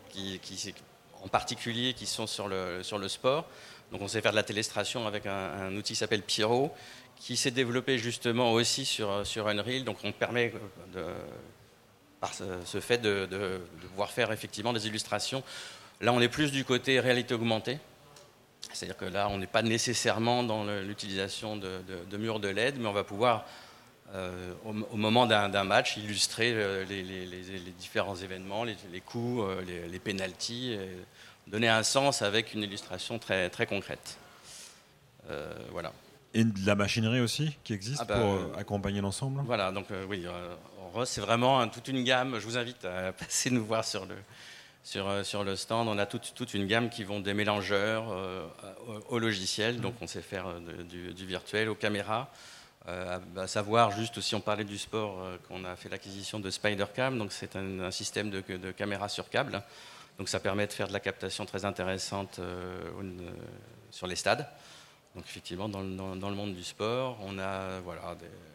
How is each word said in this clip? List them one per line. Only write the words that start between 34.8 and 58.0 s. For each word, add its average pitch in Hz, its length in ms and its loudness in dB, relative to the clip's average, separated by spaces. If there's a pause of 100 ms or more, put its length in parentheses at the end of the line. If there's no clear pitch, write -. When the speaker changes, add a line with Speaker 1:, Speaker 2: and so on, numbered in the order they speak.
Speaker 1:
Euh, 78 240 -6 (180)
voilà. 87 220 -6 (400)
Speaker 2:
Et 110 100 8
de 101 220 4
la 104 100 8
machinerie 110 460 4
aussi 143 420 2
qui - 100 -2
existe 110 280 -4
Speaker 1:
Ah 117 40 0
bah, 104 140 4
Speaker 2:
pour, 110 60 6
Speaker 1:
euh, 98 280 2
Speaker 2:
euh, 76 60 -6
accompagner 101 420 0
l'ensemble ? 135 440 0
Speaker 1:
Voilà, 104 260 2
donc, 95 200 -4
euh, 95 180 -4
oui, 98 160 -2
euh, 87 300 -6 (380)
Ross, 120 160 0
c'est - 120 -2
vraiment 120 400 6
un, 113 80 4
toute - 180 -10
une 135 160 0
gamme. 127 340 4
Je 104 80 -4
vous 117 120 -2
invite 123 280 -4
à 92 260 -2
<laughs> - 20 -10
passer - 360 -2
nous 123 160 4
voir 110 200 2
sur 95 200 -2
le, 95 100 -10 (680)
sur, 98 240 -2
euh, 101 160 0
sur 101 200 -2
le 98 120 0
stand. 113 320 0
On 107 100 2
a 101 80 4
toute, - 300 -8
toute 123 180 -6
une 101 140 2
gamme 113 220 4
qui 110 160 -6
vont 101 160 -4
des 101 120 0
mélangeurs, 104 800 2
euh, 92 340 -4 (420)
au, 107 280 -6
au 117 40 4
logiciel, 110 600 2
donc 113 220 -2
on 82 60 -6
sait - 140 -6
faire, 95 260 -6
euh, 87 120 -6
de, 85 240 -10
du, 87 300 -8
du 92 120 -10
virtuel, 104 440 0
aux 104 60 -2
caméras. 104 540 -2 (580)
Euh, 90 320 -4 (180)
à, 95 40 -4
à 95 60 -4
savoir, 107 440 6
juste 110 300 -4
si - 140 0
on 101 60 0
parlait 104 240 0
du 101 120 -6
sport, 104 440 -4
euh, 92 160 -8 (100)
qu'on 92 160 -8
a 90 140 -6
fait - 120 -12
l'acquisition 98 500 -6
de 95 100 -2
Spidercam, 107 680 2
donc 104 140 -2
c'est - 240 -10
un, 95 240 -4
un 92 120 -2
système 104 380 -2